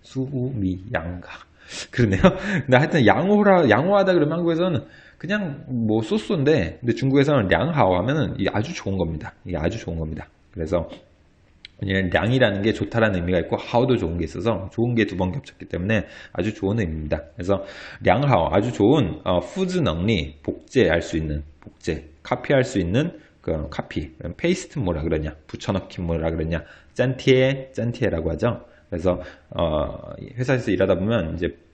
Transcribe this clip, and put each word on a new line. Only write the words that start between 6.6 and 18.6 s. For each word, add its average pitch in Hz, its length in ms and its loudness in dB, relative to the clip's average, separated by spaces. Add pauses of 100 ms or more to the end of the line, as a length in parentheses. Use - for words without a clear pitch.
근데 120 120 0
중국에서는 135 540 4
량하오 95 520 4
하면은 123 380 -2
이게 98 140 0
아주 123 220 -4
좋은 98 240 -6
겁니다. 82 360 -4 (120)
이게 90 120 -6
아주 90 220 -4
좋은 85 180 -8
겁니다. 78 300 -8 (260)
그래서 82 340 -2 (920)
그냥 95 340 0
량이라는 101 480 2
게 104 120 2
좋다라는 104 480 0
의미가 90 180 2
있고 98 180 -2
하오도 123 400 2
좋은 85 200 -4
게 85 80 -2
있어서 92 460 -4
좋은 120 220 -2
게 110 120 4
두 95 120 -6
번 92 140 0
겹쳤기 - 340 -10
때문에 92 400 -2 (260)
아주 101 220 -2
좋은 101 260 -2
의미입니다. 78 440 -4 (120)
그래서 95 280 -2 (400)
량하오, 101 480 4
아주 104 200 2